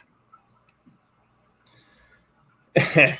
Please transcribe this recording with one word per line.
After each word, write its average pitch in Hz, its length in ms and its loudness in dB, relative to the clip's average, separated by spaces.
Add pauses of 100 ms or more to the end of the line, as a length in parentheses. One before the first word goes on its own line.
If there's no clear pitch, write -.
(2750)
<laughs> 139 420 0